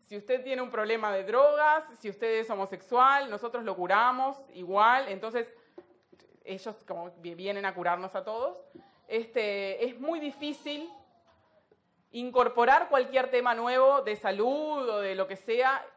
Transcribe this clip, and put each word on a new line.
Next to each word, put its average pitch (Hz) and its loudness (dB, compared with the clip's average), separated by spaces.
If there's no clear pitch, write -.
Si 208 -14
usted 247 -2
tiene 254 -6
un 240 -8
problema 214 -2
de 190 -2
drogas, 294 4
si 214 -10
usted 226 -4
es 226 -6
homosexual, 240 2
nosotros 233 -8
lo 196 -6
curamos 202 0
igual. 208 2
Entonces, 220 -6
ellos 190 -12
como 175 -10
vi-, 170 -12
vienen 202 -6
a 190 -2
curarnos 180 -2
a 190 -4
todos. 233 -6
Este, 214 -2
es 240 -6
muy 311 -4
difícil 294 -8
incorporar 247 4
cualquier 254 2
tema 240 2
nuevo 254 4
de 214 -4
salud 254 -2
o 208 -2
de 196 -4
lo 190 -2
que 196 -10
sea 254 0